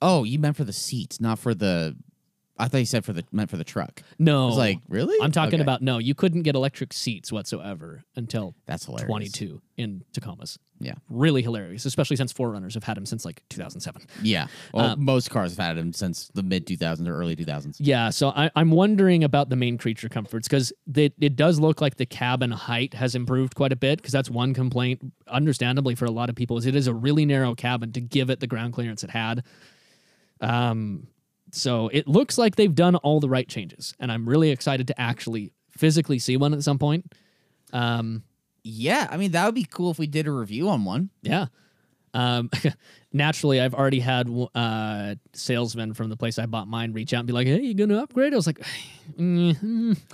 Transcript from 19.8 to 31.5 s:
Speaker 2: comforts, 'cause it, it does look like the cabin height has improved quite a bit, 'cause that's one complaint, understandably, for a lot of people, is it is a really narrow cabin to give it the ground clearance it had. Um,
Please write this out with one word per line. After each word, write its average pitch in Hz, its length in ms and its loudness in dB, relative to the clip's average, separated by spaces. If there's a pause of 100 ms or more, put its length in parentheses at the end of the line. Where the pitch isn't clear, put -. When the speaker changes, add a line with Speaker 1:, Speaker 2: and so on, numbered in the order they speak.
Speaker 2:
comforts, 113 380 -6
'cause 135 240 2 (240)
it, 147 240 4
it 143 160 2
does 151 240 4
look 156 220 4
like 143 160 0
the 123 80 -2
cabin 123 460 -2
height 120 440 -4
has 123 200 -2
improved 127 400 0
quite 135 160 2
a 131 40 0
bit, 139 280 2
'cause - 80 -8
that's 127 180 0
one 123 240 0
complaint, 127 480 -2 (260)
understandably, 131 680 0
for 120 100 -2
a 117 60 0
lot 117 180 -2
of 117 60 -6
people, 120 240 -2
is 117 80 -2
it 131 80 2
is 139 100 2
a 123 80 0
really 143 320 2
narrow 131 300 2
cabin 117 380 -2
to 123 80 -6
give 127 300 0
it 127 80 -2
the 123 80 -4
ground 117 260 -4
clearance 113 300 -6
it 98 80 -12
had. 117 320 -2 (1000)
Um, 113 640 -2 (440)